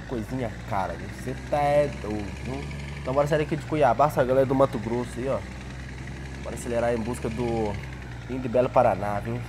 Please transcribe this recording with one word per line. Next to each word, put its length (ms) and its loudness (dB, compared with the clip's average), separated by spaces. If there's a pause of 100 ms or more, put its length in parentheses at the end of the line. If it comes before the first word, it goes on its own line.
coisinha 440 -4 (160)
cara, 240 0
viu? 160 -8 (160)
Cê 100 -6 (160)
tá 80 2
é 300 6 (120)
doido, 440 -4
viu? 200 -6 (380)
Então 100 -2
bora 140 4
sair 160 2
aqui 140 -2
de 100 -8
Cuiabá, 400 4
essa 160 2
galera 240 6
do 80 2
Mato 240 4
Grosso 400 -4
aí, 80 -4
ó. 140 -2 (1040)
Bora 100 -8
acelerar 400 0
em 40 2
busca 300 -2
do 440 0 (580)
lindo 160 -4
e 20 -4
belo 220 4
Paraná, 480 4
viu? 300 -4